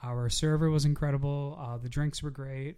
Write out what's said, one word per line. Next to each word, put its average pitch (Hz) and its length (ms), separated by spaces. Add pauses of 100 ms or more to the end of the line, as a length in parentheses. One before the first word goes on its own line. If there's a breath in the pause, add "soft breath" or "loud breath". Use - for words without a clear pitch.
Our 120 300
server 156 400
was 147 140
incredible, 143 760
uh, 120 160
the 120 120
drinks 147 340
were 147 80
great, 135 480